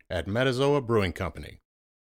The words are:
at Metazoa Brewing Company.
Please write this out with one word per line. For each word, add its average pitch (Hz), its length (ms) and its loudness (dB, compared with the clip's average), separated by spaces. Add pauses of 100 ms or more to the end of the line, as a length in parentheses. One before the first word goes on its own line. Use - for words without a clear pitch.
at 85 200 -4
Metazoa 131 580 2
Brewing 104 260 2
Company. 76 480 -8 (520)